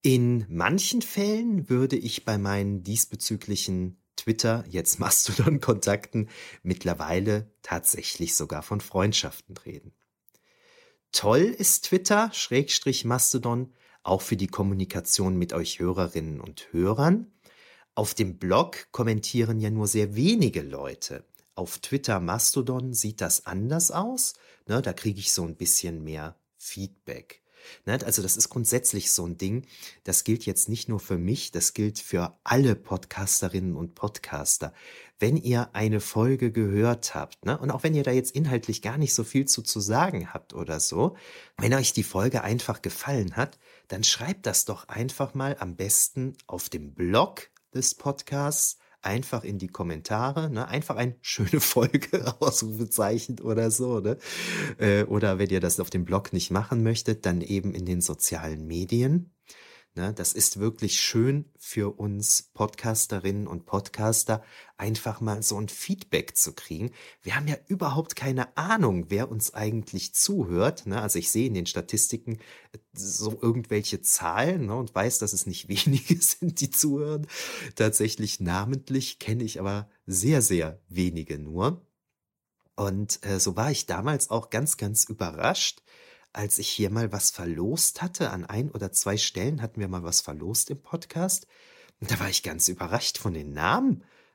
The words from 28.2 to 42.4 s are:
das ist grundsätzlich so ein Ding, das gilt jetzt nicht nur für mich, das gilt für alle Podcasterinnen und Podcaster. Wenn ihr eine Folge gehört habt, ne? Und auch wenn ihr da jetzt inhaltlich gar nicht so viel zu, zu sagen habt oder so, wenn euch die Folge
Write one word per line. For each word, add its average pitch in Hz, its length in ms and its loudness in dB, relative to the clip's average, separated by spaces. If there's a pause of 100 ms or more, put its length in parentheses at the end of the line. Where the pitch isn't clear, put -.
das 92 140 0
ist 110 120 2
grundsätzlich 120 640 0
so 87 140 0
ein 85 120 -6
Ding, 107 280 -2 (360)
das - 220 0
gilt 113 200 0
jetzt - 240 0
nicht 110 200 -4
nur 107 120 -2
für 92 180 -2
mich, 90 340 -2
das - 200 0
gilt 107 260 -2
für 87 460 -2
alle 123 300 6
Podcasterinnen 92 1040 -2
und 85 180 -8
Podcaster. - 800 -4 (480)
Wenn 123 160 4
ihr 120 380 0
eine 107 260 2
Folge 123 500 2
gehört 113 640 2
habt, - 300 -8
ne? 123 120 0
Und 135 140 -2
auch - 140 -4
wenn 160 100 4
ihr 143 80 4
da 131 80 0
jetzt 127 240 2
inhaltlich 127 480 0
gar 117 160 -4
nicht 147 160 2
so 117 80 2
viel 135 240 2
zu, - 160 0
zu - 160 -2
sagen 143 560 0
habt - 180 -12
oder 78 280 -4
so, - 360 2 (400)
wenn 110 180 2
euch 135 180 2
die 110 100 0
Folge 107 400 0